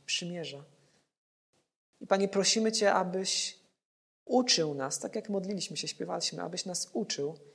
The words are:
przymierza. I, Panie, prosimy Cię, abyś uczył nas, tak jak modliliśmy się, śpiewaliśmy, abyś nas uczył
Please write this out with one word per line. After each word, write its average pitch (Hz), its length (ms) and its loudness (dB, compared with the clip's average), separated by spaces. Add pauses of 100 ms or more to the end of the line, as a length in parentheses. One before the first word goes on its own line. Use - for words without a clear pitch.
przymierza. 160 580 -4 (1400)
I, - 60 -14
Panie, 196 200 4
prosimy 202 440 4
Cię, 208 220 4
abyś 190 640 0 (680)
uczył 247 480 4
nas, 139 260 -2
tak - 160 -6
jak 214 140 -6
modliliśmy 185 480 -2
się, 160 100 -4
śpiewaliśmy, 170 540 -4
abyś 175 240 -6
nas 180 280 -4
uczył 156 440 -2 (180)